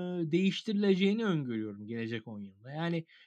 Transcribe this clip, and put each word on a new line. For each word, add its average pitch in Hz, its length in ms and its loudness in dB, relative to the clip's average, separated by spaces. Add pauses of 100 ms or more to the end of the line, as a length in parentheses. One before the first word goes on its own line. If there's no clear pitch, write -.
(320)
değiştirileceğini 196 920 4
öngörüyorum 113 640 -2
gelecek 113 420 -4
on 107 120 -10
yılda. 101 300 -14
Yani 165 360 -2 (200)